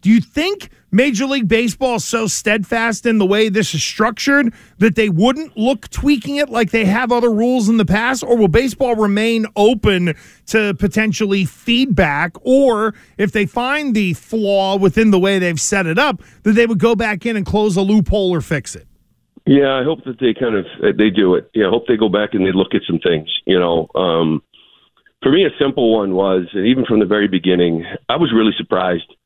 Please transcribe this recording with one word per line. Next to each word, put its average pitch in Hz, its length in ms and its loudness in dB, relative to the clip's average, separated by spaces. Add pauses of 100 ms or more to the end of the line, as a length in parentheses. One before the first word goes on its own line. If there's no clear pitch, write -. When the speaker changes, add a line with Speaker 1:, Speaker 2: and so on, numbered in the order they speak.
Speaker 1:
Do 190 100 2
you 226 100 6
think 370 500 -4 (200)
Major 247 360 0
League 269 220 -2
Baseball 233 480 0
is 180 80 -6
so 226 220 -4
steadfast 226 800 -4
in 226 120 2
the 202 80 2
way 208 220 2
this 196 260 -2
is 151 80 -2
structured 247 680 0 (260)
that 208 180 4
they 214 120 2
wouldn't 247 480 0
look 226 340 -2
tweaking 277 460 -2
it 285 120 -2
like 226 220 -2
they 226 140 0
have 220 280 0
other 240 180 2
rules 226 380 0
in 226 80 2
the 214 80 2
past? 226 400 -2
Or 240 120 2
will 214 120 4
baseball 240 480 0
remain 214 500 0 (100)
open 202 580 2 (320)
to 208 280 0
potentially 196 720 -2
feedback? 180 880 0 (100)
Or 240 520 2 (240)
if 196 140 -2
they 208 140 0
find 262 480 -4
the 190 200 -2
flaw 196 640 -2
within 202 340 2
the 196 80 4
way 196 200 2
they've 175 220 -2
set 196 260 -2
it 165 120 -2
up, 269 240 0 (200)
that 214 100 0
they 233 140 4
would 226 120 -2
go 226 180 2
back 214 300 -6
in 226 100 -4
and 196 100 -4
close 214 300 0
a 196 60 0
loophole 196 500 0
or 165 80 -2
fix - 360 -6
it? 80 100 -20 (600)
Speaker 2:
Yeah, 139 280 4
I 127 100 -2
hope 160 200 -4
that 123 160 -12
they 123 120 2
kind 117 240 -4
of, 92 80 -4 (180)
uh, 104 140 2
they 107 140 4
do 92 240 2
it. - 200 -4
Yeah, 107 120 2
I - 40 2
hope 113 160 -2
they 117 120 0
go 110 100 2
back 104 240 -2
and 95 140 0
they 95 60 0
look 95 220 0
at 101 120 2
some 85 120 -2
things. 78 300 0 (160)
You 92 140 2
know, 85 360 0
um, 82 480 0 (800)
for 131 80 2
me, 180 140 4
a 151 140 0
simple 135 340 2
one 101 220 0
was, 92 400 0
and 98 120 -2
even 127 200 0
from 107 140 2
the 107 60 4
very 104 220 2
beginning, 87 560 0 (240)
I 123 80 -2
was 160 180 -2
really 110 220 2
surprised 92 560 -4 (140)